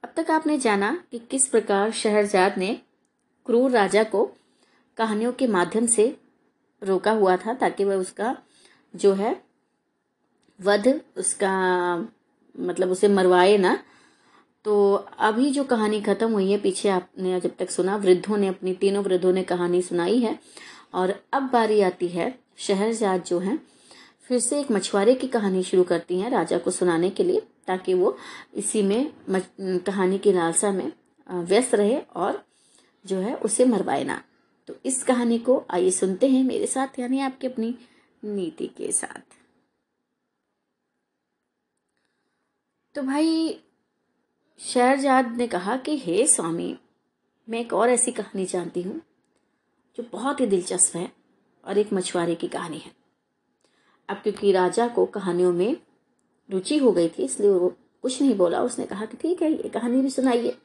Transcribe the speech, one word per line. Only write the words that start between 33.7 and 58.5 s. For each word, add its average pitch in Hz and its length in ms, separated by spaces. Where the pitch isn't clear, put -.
ना। - 200
तो - 100
इस 262 160
कहानी 240 360
को 254 320
आइए 180 200
सुनते 190 380
हैं 262 160
मेरे - 220
साथ, 262 320
यानी 254 220
आपकी 262 260
अपनी 240 280
नीति 196 420
के - 260
साथ। - 420
तो 294 80
भाई 311 580
शहरजाद 254 760
ने 240 100
कहा 196 300
कि 294 220
"हे 196 280
स्वामी, 170 520
मैं 226 120
एक 233 120
और 226 180
ऐसी 247 220
कहानी 190 320
जानती 175 380
हूँ 220 200
जो - 160
बहुत 269 280
ही 247 60
दिलचस्प 185 500
है 170 160
और 196 140
एक 208 140
मछुआरे 175 420
की - 140
कहानी 165 300
है।" - 220
अब 202 80
क्योंकि 202 360
राजा 185 360
को 190 180
कहानियों 180 460
में 202 240
रुचि 190 280
हो 254 140
गई 170 160
थी, - 140
इसलिए 208 280
वो 180 260
कुछ 262 200
नहीं 262 120
बोला। 180 280